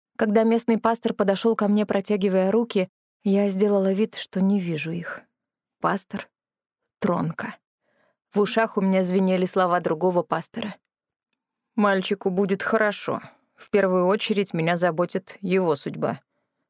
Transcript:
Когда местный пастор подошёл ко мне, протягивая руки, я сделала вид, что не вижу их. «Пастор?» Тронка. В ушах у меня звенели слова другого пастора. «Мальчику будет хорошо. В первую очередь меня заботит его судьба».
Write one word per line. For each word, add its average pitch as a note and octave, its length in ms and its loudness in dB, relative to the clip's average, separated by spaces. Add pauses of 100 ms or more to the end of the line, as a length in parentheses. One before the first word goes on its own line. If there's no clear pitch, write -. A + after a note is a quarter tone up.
(160)
Когда A3 280 2
местный A3+ 340 2
пастор A3+ 340 0
подошёл G3+ 440 0
ко G#3 100 0
мне, G#3 200 2
протягивая G3 680 0
руки, G#3+ 360 0 (360)
я G3+ 240 2
сделала G3 440 2
вид, G#3+ 220 -2
что - 260 -6
не G3 200 2
вижу D#3+ 320 -6
их. E3+ 300 -10 (580)
«Пастор?» - 480 -4 (720)
Тронка. E3+ 580 -4 (760)
В G#3 80 2
ушах - 380 0
у - 20 0
меня F#3+ 240 2
звенели F#3 400 2
слова F3+ 360 2
другого F3 420 0
пастора. E3+ 520 -8 (1000)
«Мальчику G3 560 0
будет F#3+ 320 0
хорошо. G#3 580 -2 (340)
В - 160 -20
первую F#3 360 2
очередь G3+ 480 0
меня E3 220 0
заботит F3 640 -2
его F3+ 340 2
судьба». - 440 -6 (500)